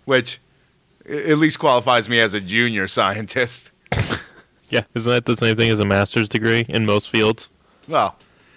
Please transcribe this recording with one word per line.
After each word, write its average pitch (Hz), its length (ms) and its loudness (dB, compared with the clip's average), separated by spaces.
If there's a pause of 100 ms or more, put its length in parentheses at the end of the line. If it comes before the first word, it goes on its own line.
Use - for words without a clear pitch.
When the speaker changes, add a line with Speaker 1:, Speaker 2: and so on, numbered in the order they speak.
Speaker 1:
which 131 340 0 (680)
i-, 147 220 -4
at 151 80 4
least 156 200 0
qualifies 123 480 2
me 117 140 2
as 107 140 2
a 104 60 -4
junior 104 460 -2
scientist. 107 840 -4 (200)
<laughs> - 300 -4 (480)
Speaker 2:
Yeah, 117 160 0 (100)
isn't 117 180 -2
that 123 140 0
the 120 100 0
same 113 200 2
thing 113 140 2
as 107 100 0
a 104 40 0
master's 101 460 0
degree 113 360 0
in 113 200 -2
most 104 240 0
fields? 110 400 0 (360)
Speaker 1:
Well, 135 300 0 (400)